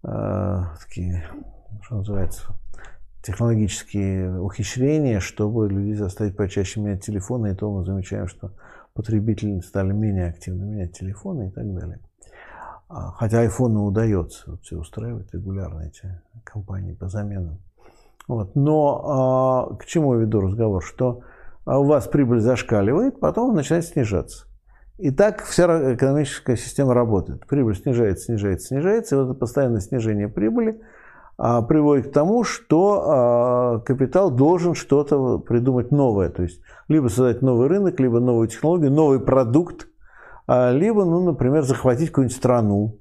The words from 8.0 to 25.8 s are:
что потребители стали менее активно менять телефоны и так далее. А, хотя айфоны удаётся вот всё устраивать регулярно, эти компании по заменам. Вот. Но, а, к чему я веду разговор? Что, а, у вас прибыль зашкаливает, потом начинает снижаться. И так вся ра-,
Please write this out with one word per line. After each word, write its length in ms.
что 260
потребители 680
стали 320
менее 360
активно 360
менять 340
телефоны 500
и 20
так 240
далее. 260
А, 240
хотя 280
айфоны 400
удаётся 680
вот 120
всё 160
устраивать 560
регулярно, 480
эти 380
компании 520
по 140
заменам. 500
Вот. 260
Но, 500
а, 720
к 100
чему 280
я 60
веду 200
разговор? 420
Что, 400
а, 160
у 40
вас 220
прибыль 340
зашкаливает, 760
потом 360
начинает 300
снижаться. 640
И 120
так 320
вся 240
ра-, 280